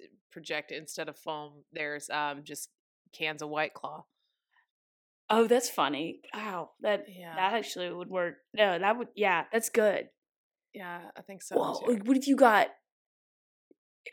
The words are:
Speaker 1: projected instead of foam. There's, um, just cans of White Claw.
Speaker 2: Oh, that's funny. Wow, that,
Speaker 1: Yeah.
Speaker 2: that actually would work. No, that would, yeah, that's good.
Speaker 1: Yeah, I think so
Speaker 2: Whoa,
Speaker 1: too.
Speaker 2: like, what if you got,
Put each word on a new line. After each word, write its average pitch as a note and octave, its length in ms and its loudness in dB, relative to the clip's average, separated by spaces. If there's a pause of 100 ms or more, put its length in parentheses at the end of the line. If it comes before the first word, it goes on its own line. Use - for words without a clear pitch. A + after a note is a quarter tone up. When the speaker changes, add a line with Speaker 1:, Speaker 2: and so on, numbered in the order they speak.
(320)
Speaker 1:
projected D3+ 480 -8
instead D#3 300 -10
of D3 100 -14
foam. D3+ 520 -10
There's, D3 380 -8
um, D3 340 -4
just D3 260 -12 (440)
cans D#3 300 -6
of D3+ 60 -8
White D3+ 260 -2
Claw. - 300 -12 (1200)
Speaker 2:
Oh, A3 180 6
that's B3 220 4
funny. D3 520 -2 (120)
Wow, G3+ 380 -8 (100)
that, G#3 280 0
Speaker 1:
Yeah. F3+ 260 -16
Speaker 2:
that F#3 180 0
actually F#3+ 380 -4
would F3+ 180 -10
work. F3 280 -2 (160)
No, G3 260 4
that G3+ 180 2
would, A#3+ 180 -6
yeah, F#3 360 2
that's A3+ 180 0
good. G3 380 4 (680)
Speaker 1:
Yeah, F3 280 -10 (160)
I - 60 -14
think G3 180 -18
so - 160 -6
Speaker 2:
Whoa, - 220 0
Speaker 1:
too. - 140 0
Speaker 2:
like, G3+ 100 -2
what B3+ 120 4
if C4 120 0
you C#4 80 4
got, A3+ 320 8 (1500)